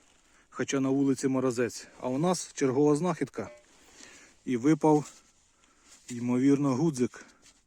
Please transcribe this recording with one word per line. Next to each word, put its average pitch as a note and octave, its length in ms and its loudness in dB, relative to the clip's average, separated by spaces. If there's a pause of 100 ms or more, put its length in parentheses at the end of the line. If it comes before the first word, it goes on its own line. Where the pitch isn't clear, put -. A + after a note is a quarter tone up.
(500)
хоча C3+ 300 -4
на C3+ 80 0
вулиці C#3 400 0
морозець. B2 580 -2 (140)
А B2+ 80 -6
у C3 100 -4
нас E3+ 340 -2
чергова C#3+ 440 2
знахідка. D3 540 -6 (960)
І B2+ 120 -2
випав, D3+ 560 2 (960)
ймовірно, B2+ 680 2
гудзик. B2+ 500 -2 (400)